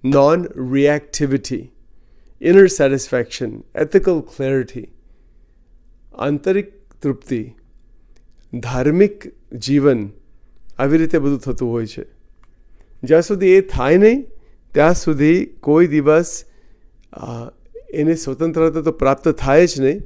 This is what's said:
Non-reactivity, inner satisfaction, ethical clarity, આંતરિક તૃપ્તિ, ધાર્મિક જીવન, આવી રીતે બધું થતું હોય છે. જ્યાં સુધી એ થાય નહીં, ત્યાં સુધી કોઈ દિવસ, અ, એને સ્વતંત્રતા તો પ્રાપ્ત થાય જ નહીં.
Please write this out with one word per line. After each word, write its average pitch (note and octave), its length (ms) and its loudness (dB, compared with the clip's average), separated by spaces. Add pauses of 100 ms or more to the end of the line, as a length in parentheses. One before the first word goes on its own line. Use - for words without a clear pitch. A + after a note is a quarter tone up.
Non-reactivity, C#3 1600 0 (800)
inner F#3+ 220 8 (160)
satisfaction, C3 680 -2 (320)
ethical F3+ 360 0
clarity, C3 680 -6 (1300)
આંતરિક F#3 580 -4 (300)
તૃપ્તિ, B2 520 -6 (1000)
ધાર્મિક C3+ 800 -2 (200)
જીવન, B2+ 560 0 (680)
આવી C#3 200 0
રીતે D#3+ 200 0
બધું C#3+ 200 -2
થતું A#2+ 320 -6
હોય A#2 160 -4
છે. - 180 -16 (1000)
જ્યાં D#3+ 200 4
સુધી G3 240 -2
એ F#3 140 6
થાય D3+ 360 0
નહીં, A#3 280 4 (480)
ત્યાં D#3 220 4
સુધી D#3 520 0
કોઈ D#3+ 400 0
દિવસ, D#3 580 0 (680)
અ, - 140 -16 (680)
એને D#3+ 200 0
સ્વતંત્રતા D#3+ 680 -2
તો D#3 120 -2
પ્રાપ્ત C3+ 360 0
થાય E3 380 4
જ C#3+ 140 -4
નહીં. D3 260 -2